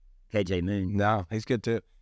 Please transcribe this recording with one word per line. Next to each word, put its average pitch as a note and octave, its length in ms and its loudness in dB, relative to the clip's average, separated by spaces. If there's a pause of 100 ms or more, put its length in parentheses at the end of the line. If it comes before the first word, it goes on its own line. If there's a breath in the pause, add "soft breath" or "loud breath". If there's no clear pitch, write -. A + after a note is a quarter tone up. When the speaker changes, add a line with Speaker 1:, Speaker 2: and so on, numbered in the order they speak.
(300)
Speaker 1:
K G#2 140 2
J F2+ 180 0
Moon. G2 340 0
Speaker 2:
No, G2+ 340 2
he's A2 140 -4
good B2 200 -2
too. A2+ 160 0 (220)